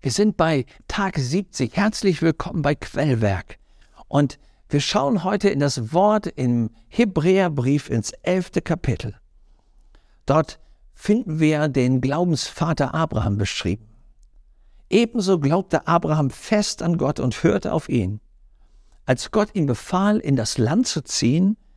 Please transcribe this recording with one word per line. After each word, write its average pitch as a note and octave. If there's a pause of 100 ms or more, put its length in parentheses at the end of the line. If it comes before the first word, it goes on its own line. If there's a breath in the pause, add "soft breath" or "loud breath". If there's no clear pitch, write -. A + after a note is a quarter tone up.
Wir C3+
sind G#3
bei D#3+ (220 soft breath)
Tag G3
siebzig. C3+
Herzlich G3+
willkommen E3
bei C#3
Quellwerk. A2 (480 soft breath)
Und C#3+ (280)
wir C#3+
schauen A3+
heute G3+
in C#3
das C3
Wort G#3
im B2 (180 soft breath)
Hebräerbrief D#3+
ins A2+ (140)
elfte F3+
Kapitel. A#2 (1120)
Dort D3+ (340)
finden G3+
wir D#3
den B2+
Glaubensvater D3+
Abraham G#2+
beschrieben. F#2+ (1040)
„Ebenso G#3+
glaubte D#3+
Abraham D#3
fest -
an E3+
Gott C#3
und -
hörte G3
auf D#3
ihn, G#2 (840)
als -
Gott G#3+
ihm E3
befahl, G3
in C#3
das A2+
Land D3
zu D3
ziehen, F3 (200)